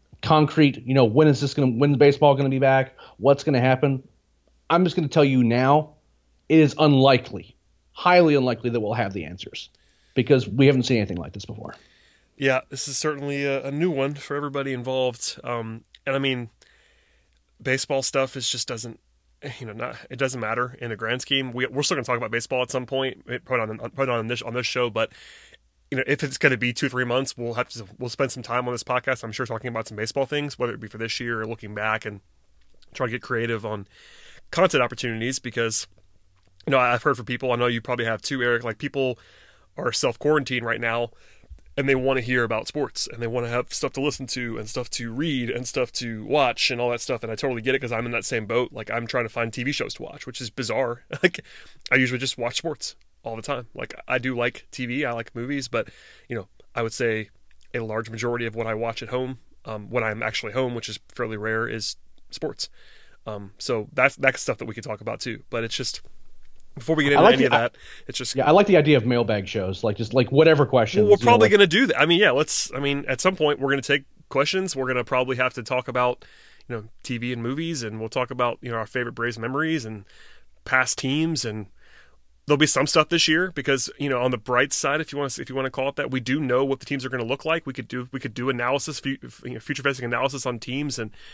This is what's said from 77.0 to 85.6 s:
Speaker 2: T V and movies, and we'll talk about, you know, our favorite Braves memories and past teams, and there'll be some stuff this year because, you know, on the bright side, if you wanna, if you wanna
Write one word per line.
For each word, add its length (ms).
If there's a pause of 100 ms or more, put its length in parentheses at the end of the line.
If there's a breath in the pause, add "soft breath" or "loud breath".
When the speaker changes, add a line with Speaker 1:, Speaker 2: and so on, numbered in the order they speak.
Speaker 2:
T 160
V 140
and 100
movies, 400
and 160
we'll 100
talk 220
about, 320
you 80
know, 60
our 100
favorite 300
Braves 220
memories 460
and 200 (600 soft breath)
past 340
teams, 460
and 220 (800 soft breath)
there'll 100
be 100
some 200
stuff 220
this 200
year 220
because, 480
you 100
know, 140
on 80
the 80
bright 340
side, 280
if 120
you 60
wanna, 200
if 120
you 40
wanna 160